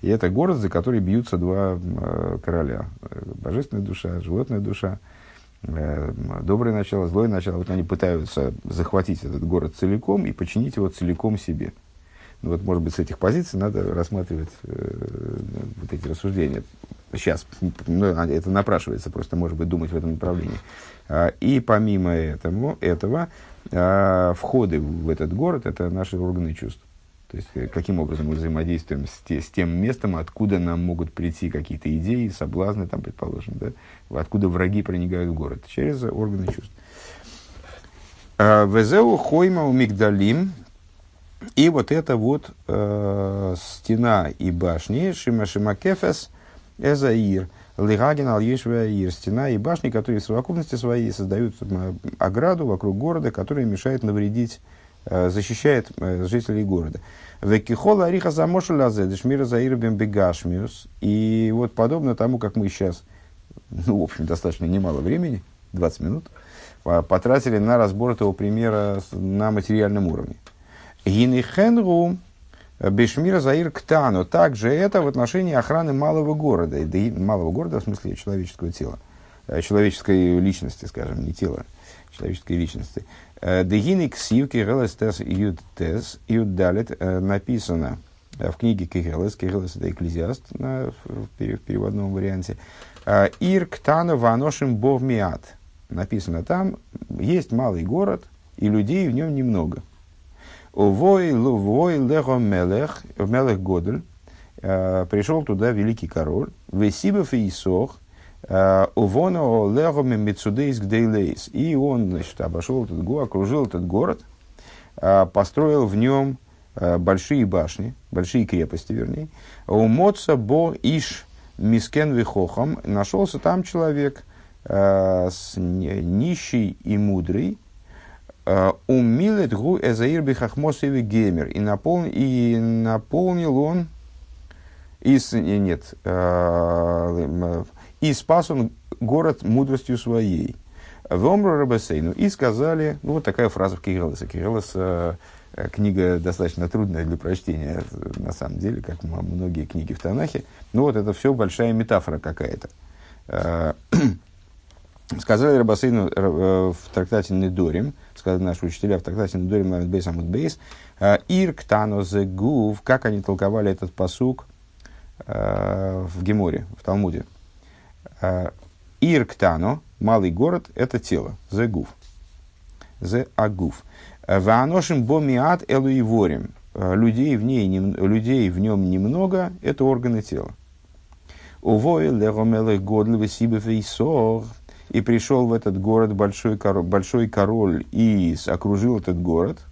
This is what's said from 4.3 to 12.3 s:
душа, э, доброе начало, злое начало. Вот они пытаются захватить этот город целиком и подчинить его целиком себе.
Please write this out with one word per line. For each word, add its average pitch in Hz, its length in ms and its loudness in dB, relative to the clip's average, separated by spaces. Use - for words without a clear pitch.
душа, 98 380 -4
э, 76 500 -4
доброе 110 320 0
начало, 98 340 -2
злое 104 200 2
начало. 90 300 -2
Вот 90 120 -6
они 92 120 -2
пытаются 85 680 -2
захватить 87 600 -2
этот 69 220 -6
город 80 300 -2
целиком 113 500 0
и 101 60 -4
подчинить 117 440 -4
его 98 120 0
целиком 90 500 -2
себе. - 340 -6